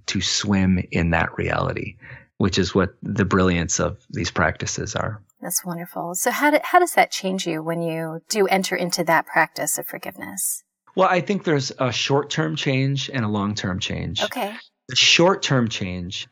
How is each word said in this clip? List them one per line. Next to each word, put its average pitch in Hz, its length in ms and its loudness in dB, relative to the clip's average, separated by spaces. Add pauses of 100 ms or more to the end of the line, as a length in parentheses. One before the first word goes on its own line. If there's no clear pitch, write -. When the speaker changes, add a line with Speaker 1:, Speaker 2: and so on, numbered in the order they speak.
Speaker 1:
to 98 140 -2
swim 95 580 2 (120)
in 82 180 0
that 82 280 0
reality," 82 600 -4 (400)
which 98 200 0
is 90 160 2
what 92 280 2
the 101 240 -2
brilliance 90 540 2
of 82 180 -2 (140)
these - 200 -4
practices - 640 -2
are. 95 260 -4 (200)
Speaker 2:
That's - 240 -6
wonderful. 170 500 -8
So - 160 -2
how 285 200 2
do, 294 120 6
how - 160 4
does 359 140 2
that - 180 4
change 190 360 -4
you 160 160 -2
when 165 180 -2
you 160 480 -4
do 208 180 2
enter 190 280 0
into 180 300 -2
that 165 200 4
practice - 520 0
of - 100 -8
forgiveness? - 760 -8 (320)
Speaker 1:
Well, 185 140 4
I 180 120 2
think 196 240 -2
there's 143 340 0
a 127 120 0
short-term 147 680 0
change 135 560 0
and 120 120 0
a - 40 0
long-term 101 500 -2
change. 87 440 -4
Speaker 2:
Okay. 208 300 -4 (360)
Speaker 1:
The - 80 -6
short-term 165 720 4
change, 90 640 -6